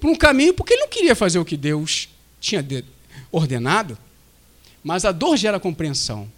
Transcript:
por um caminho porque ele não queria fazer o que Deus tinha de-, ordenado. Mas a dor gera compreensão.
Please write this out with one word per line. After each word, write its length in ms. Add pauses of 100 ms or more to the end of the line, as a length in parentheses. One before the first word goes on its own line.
por 100
um 40
caminho 380
porque 220
ele 80
não 60
queria 280
fazer 220
o 60
que 120
Deus 520 (320)
tinha 220
de-, 220 (480)
ordenado. 640 (840)
Mas 220
a 80
dor 240
gera 220
compreensão. 800